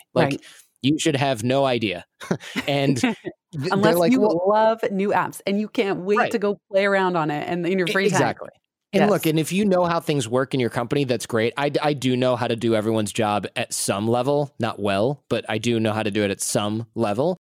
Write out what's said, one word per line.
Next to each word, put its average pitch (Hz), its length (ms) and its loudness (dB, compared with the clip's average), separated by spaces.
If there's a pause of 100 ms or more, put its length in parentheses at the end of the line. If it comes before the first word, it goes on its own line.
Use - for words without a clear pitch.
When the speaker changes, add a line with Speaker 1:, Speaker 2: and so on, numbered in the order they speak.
(140)
Speaker 1:
Like, 139 160 2
Speaker 2:
Right. 139 100 -6 (420)
Speaker 1:
you 143 180 2
should 156 160 0
have 131 260 0
no 131 220 2
idea." 110 400 -2 (160)
<laughs> - 480 -6
And 139 280 0
Speaker 2:
<laughs> 120 40 -2
Speaker 1:
th-, 233 140 0 (380)
they're 156 200 -4
Speaker 2:
Unless 208 240 4
Speaker 1:
like, 175 160 4
Speaker 2:
you 262 80 4
Speaker 1:
"Well" - 280 2
Speaker 2:
love 220 440 2
new 196 180 -2
apps 160 380 -2
and 202 120 0
you 214 80 -4
can't 208 320 -2
wait 202 180 0
Speaker 1:
Right. 220 120 0
Speaker 2:
to 233 80 -2
go 202 220 -2 (100)
play 196 160 2
around 190 300 2
on 156 160 0
it 147 160 -4
and 175 180 -4
in 185 120 0
your 170 100 0
Speaker 1:
E-, 202 40 -2
Speaker 2:
free 196 120 0
time. 196 100 2
Speaker 1:
exactly. 131 360 -2 (440)
And 185 160 4
look, 175 140 2
Speaker 2:
Yes. 160 60 4
Speaker 1:
and 156 100 2
if 151 120 -2
you 196 120 2
know 180 220 4
how 170 140 0
things 143 280 0
work 131 240 0
in 135 80 0
your 117 100 2
company, 131 340 0
that's 123 220 -2
great. 117 300 0
I 143 140 0
d-, 147 120 -2
I 151 120 2
do 127 220 0
know 127 200 2
how 120 100 -2
to 117 80 0
do 113 220 0
everyone's 107 360 0
job 104 340 0 (100)
at 117 160 -6
some 104 340 -2
level, 131 540 0
not 113 180 -4
well, 101 520 0
but 117 180 -2
I 110 100 -2
do 113 220 0
know 110 120 0
how 110 120 -2
to 104 60 -2
do 104 120 0
it 101 80 2
at 98 120 -4
some 110 520 -2
level. 117 460 0